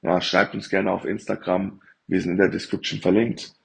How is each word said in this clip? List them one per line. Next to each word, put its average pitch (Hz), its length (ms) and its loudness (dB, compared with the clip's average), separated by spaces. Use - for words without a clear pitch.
Ja, 90 180 2
schreibt 95 360 2
uns 104 140 -8
gerne 95 220 0
auf 90 140 -4
Instagram. 98 760 -4
Wir 90 140 0
sind 87 100 -2
in 90 60 0
der 95 120 6
Description 82 500 -4
verlinkt. 107 540 2